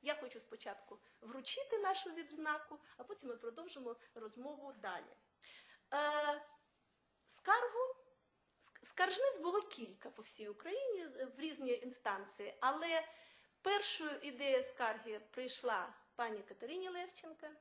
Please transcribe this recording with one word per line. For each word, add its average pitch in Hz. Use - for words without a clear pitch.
я 294
хочу 254
спочатку -
вручити 269
нашу 381
відзнаку, 311
а 247
потім 277
ми 240
продовжимо 247
розмову 262
далі. 196
Е, 294
скаргу, 480
ск-, -
скаржниць 381
було 349
кілька 226
по -
всій 220
Україні, 392
е, 262
в 254
різні 277
інстанції, 208
але 320
першою 381
ідея 269
скарги 220
прийшла 233
пані 220
Катерині 311
Левченко 349